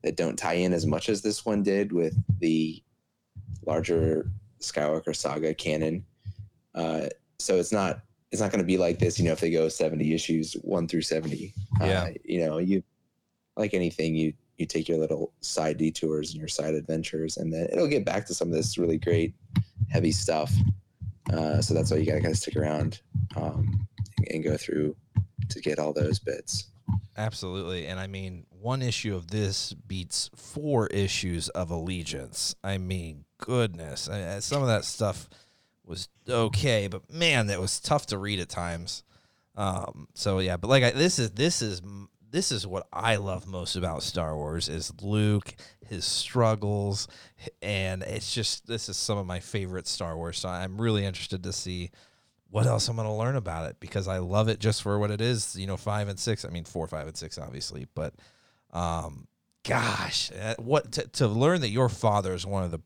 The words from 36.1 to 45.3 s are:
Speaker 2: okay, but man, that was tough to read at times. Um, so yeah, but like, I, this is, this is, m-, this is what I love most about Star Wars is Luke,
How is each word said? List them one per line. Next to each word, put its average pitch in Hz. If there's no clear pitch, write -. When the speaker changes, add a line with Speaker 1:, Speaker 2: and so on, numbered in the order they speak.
Speaker 2:
okay, 113
but 92
man, 151
that 101
was -
tough -
to 104
read 101
at 87
times. 87
Um, 101
so 95
yeah, 92
but 90
like, 131
I, 123
this 165
is, 113
this 139
is, 95
m-, 98
this 165
is 101
what 95
I 110
love 95
most 92
about 85
Star 78
Wars 76
is 78
Luke, 104